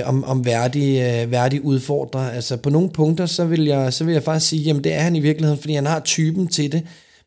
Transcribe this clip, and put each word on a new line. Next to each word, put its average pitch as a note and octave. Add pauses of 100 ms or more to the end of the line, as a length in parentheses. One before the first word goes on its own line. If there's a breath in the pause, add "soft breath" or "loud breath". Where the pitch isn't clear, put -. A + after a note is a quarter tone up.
om, C3
om C3
værdige, B2
øh, A#2
værdige C3
udfordrere. C3+
Altså, B2
på C#3+
nogle E3
punkter, D#3+
så E3+
vil E3
jeg, C3+
så D#3+
vil E3
jeg D3+
faktisk D#3+
sige, D#3
jamen, D3
det D#3+
er D3+
han E3+
i D#3
virkeligheden, D3+
fordi D3+
han C#3+
har D#3+
typen E3
til D3
det, E3 (440 loud breath)